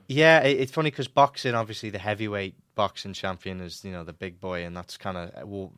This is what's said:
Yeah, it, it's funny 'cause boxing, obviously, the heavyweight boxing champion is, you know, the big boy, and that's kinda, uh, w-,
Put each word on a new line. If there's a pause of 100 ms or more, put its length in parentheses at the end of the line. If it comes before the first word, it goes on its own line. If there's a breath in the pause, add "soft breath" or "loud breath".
Yeah,
it,
it's
funny
'cause
boxing,
obviously,
the
heavyweight (200)
boxing
champion
is,
you
know,
the
big
boy,
and
that's
kinda,
uh,
w-,